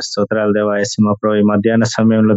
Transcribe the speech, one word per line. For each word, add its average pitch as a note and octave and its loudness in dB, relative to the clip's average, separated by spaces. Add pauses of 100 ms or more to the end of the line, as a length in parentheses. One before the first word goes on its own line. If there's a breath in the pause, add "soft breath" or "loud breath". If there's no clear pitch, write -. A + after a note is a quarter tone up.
స్తోత్రాలు G#2 -2
దేవా. G#2 0
యేసు G2+ -4 (100)
మా G#2 0
ప్రభా, G#2+ 0
ఈ - 2
మధ్యాహ్న A2+ 2 (100)
సమయంలో A2 2